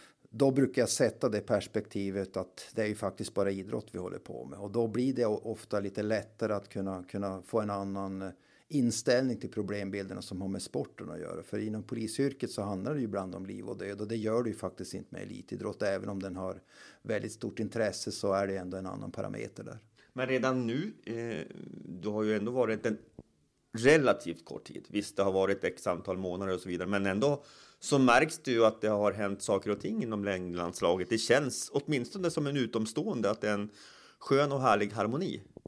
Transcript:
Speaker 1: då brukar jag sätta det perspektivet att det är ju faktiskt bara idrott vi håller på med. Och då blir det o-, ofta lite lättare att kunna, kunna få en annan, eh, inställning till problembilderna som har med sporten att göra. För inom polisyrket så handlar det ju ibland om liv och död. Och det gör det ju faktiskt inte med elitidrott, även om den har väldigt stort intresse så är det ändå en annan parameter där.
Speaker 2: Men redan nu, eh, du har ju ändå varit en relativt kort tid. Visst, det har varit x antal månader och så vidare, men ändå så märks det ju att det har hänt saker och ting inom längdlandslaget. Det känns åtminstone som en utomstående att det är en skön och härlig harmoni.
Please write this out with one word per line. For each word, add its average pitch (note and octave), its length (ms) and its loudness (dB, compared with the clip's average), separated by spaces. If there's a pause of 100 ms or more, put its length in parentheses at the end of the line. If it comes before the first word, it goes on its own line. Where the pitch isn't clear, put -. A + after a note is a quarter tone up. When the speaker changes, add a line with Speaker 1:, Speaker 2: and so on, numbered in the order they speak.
(320)
Speaker 1:
då C3+ 180 6
brukar C3 320 4
jag A2+ 60 4
sätta - 400 2
det G#2+ 120 0
perspektivet G2 960 -2
att - 380 -8
det A2+ 80 0
är G#2+ 40 2
ju G#2 80 0
faktiskt G2 400 -6
bara G2 160 2
idrott G2 420 -6
vi F#2 60 -6
håller F#2 200 -6
på - 260 -12
med. C#2 140 -12
Och G2+ 120 -8
då A2+ 180 2
blir B2 240 2
det A#2+ 140 2
o-, G#2+ 180 2
ofta G#2+ 360 -2
lite G2+ 220 -4
lättare G#2+ 500 -2
att G2+ 160 -4
kunna, F#2+ 400 -4
kunna G2 340 -4
få A#2 180 0
en G#2 100 -2
annan, G2 520 -4
eh, F#2+ 60 -8 (440)
inställning B2+ 680 2
till F2 100 -8
problembilderna G2 720 -4
som F#2 180 -8
har F#2+ 80 -4
med F#2+ 140 -4
sporten - 480 -8
att E2 100 -8
göra. E2+ 220 -8
För - 160 -6
inom G#2+ 240 -4
polisyrket A#2 680 -2
så - 120 -4
handlar G2+ 320 -2
det D3 60 -2
ju B2 40 0
ibland F#2+ 300 -4
om F#2+ 120 -10
liv G2+ 220 -10
och A2 100 -8
död. G2+ 220 -6
Och G#2 80 -6
det A2+ 80 -2
gör A2 260 2
det A#2 80 0
ju G#2 60 -4
faktiskt - 380 -8
inte - 160 -10
med F#2+ 120 -10
elitidrott, G2+ 600 -6
även G2 260 0
om G2 140 -4
den F#2+ 140 -6
har F#2 240 -6 (420)
väldigt G#2+ 300 -4
stort - 260 -8
intresse A2 540 -2
så G2+ 200 0
är G2 140 4
det G2 100 -2
ändå F#2 200 -6
en F#2+ 100 -6
annan G2+ 240 -8
parameter - 540 -8
där. - 140 -12 (340)
Speaker 2:
Men B2+ 140 -4
redan B2+ 400 2
nu, D3 260 -2 (120)
eh, A#2 520 -6 (280)
du F2+ 240 -8
har G#2+ 140 0
ju G#2+ 140 2
ändå G#2 160 -2
varit A2+ 340 2
en A2 120 0 (800)
relativt A#2+ 640 6
kort - 200 -12
tid. - 260 -14
Visst, - 260 -4
det G2 60 4
har G2 100 4
varit G2 320 4
x - 220 -2
antal F#2 320 -2
månader F#2 360 -2
och F2+ 60 -2
så F#2+ 80 -12
vidare, F2+ 200 -2
men G2 180 2
ändå B2+ 360 2 (380)
så - 180 2
märks C3 400 8
det - 120 -4
ju A2+ 140 8
att A2 160 6
det G#2+ 80 2
har G#2 240 4
hänt G2+ 300 -2
saker G#2 280 2
och G2+ 100 0
ting A3 220 -4
inom G#2+ 220 -2
längdlandslaget. F2+ 840 0
Det A2+ 100 2
känns C3 540 2
åtminstone D3+ 580 0
som D#3 160 0
en C#3+ 100 0
utomstående A#2 720 0
att A2 100 0
det G#2+ 80 0
är G#2+ 60 2
en G#2 160 -4 (480)
skön C#3 340 2
och C#3 80 -2
härlig G#2 320 4
harmoni. A2+ 500 -2 (260)